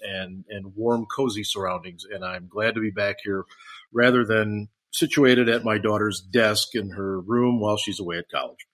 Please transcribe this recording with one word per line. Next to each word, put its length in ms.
and, 460
and 260
warm, 320
cozy 380
surroundings. 600
And 200
I'm 240
glad 260
to 60
be 100
back 320
here 220
rather 320
than 460
situated 560
at 140
my 160
daughter's 420
desk 540
in 160
her 300
room 400
while 160
she's 240
away 180
at 100
college. 460